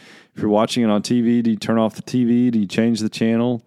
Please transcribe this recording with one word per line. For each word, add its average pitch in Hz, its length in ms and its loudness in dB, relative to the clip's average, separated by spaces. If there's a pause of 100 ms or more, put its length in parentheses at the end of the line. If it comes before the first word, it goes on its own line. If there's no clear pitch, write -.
(340)
if - 80 -10
you're 107 80 0
watching 110 320 2
it 110 80 2
on 104 120 0
T 123 180 0
V, 120 220 2
do 113 80 0
you 110 60 0
turn 113 220 -2
off 110 160 0
the - 80 -14
T 127 220 -2
V? 120 260 2
Do 117 80 0
you 101 80 0
change 113 340 0
the 110 80 -2
channel? 117 580 -2